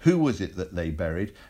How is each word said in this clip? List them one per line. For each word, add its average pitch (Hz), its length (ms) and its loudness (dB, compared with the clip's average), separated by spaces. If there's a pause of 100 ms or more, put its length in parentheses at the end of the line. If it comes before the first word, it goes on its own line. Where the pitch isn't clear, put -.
Who 175 160 6
was 147 220 2
it 95 160 -6
that 92 200 -8
they 82 160 -2
buried?" 85 420 -4 (160)